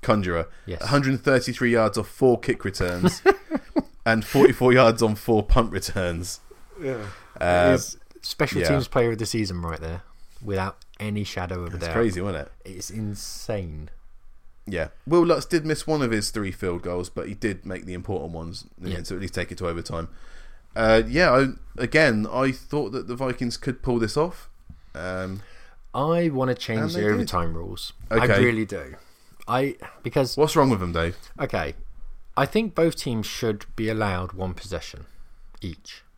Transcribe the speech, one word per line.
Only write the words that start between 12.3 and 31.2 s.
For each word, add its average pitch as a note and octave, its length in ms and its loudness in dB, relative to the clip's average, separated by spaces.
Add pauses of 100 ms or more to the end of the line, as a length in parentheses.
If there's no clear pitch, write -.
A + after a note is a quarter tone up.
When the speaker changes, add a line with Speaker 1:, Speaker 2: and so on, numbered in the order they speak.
Speaker 1:
it? - 220 -18
Speaker 2:
It's - 200 -12
insane. G2+ 1000 -8 (760)
Speaker 1:
Yeah. E2 200 -2 (180)
Will E3 200 4
Lutz D#3+ 200 2
did D#3+ 200 -2
miss D#3 200 -4
one D#3 160 0
of A#2+ 100 0
his G#2 200 -2
three G2+ 200 -4
field F2 300 -4
goals, F2+ 280 -6
but - 180 -8
he G2+ 80 -8
did G2+ 300 -4
make F#2 200 -8
the F#2 80 -8
important F2 380 -6
ones, E2 340 -10 (160)
Speaker 2:
Yeah. F2+ 200 -6
Speaker 1:
to F2 140 -8
at F#2 60 -6
least F#2+ 140 -8
take F2 160 -4
it F2 80 -12
to F#2 80 -4
overtime. E2+ 420 -6 (680)
Uh, A2 320 6
yeah, D3 240 4
I, C3+ 160 6 (340)
again, A#2+ 500 4
I C3 200 0
thought C3 400 -4
that B2+ 160 -6
the A#2+ 80 -6
Vikings B2 420 -4
could - 240 -6
pull A#2+ 180 0
this A2 180 0
off. E3+ 320 -2 (440)
Um, F#2 480 -6 (520)
Speaker 2:
I E3 360 2
wanna C3 260 0
change A2+ 260 -2
Speaker 1:
and G#2+ 100 0
they G#2 100 -2
Speaker 2:
the G#2 60 2
Speaker 1:
did. G#2+ 60 4
Speaker 2:
overtime F2 400 0
rules. F#2+ 400 -8 (180)
I A2+ 60 2
Speaker 1:
Okay. A#2+ 260 6
Speaker 2:
really A2+ 220 2
do. G2 300 -10 (520)
I, B2+ 280 0 (280)
because B2 320 0
Speaker 1:
What's D3 200 4
wrong C#3 160 8
with G#2 80 2
them, F2 120 -2
Dave? E2+ 260 0 (220)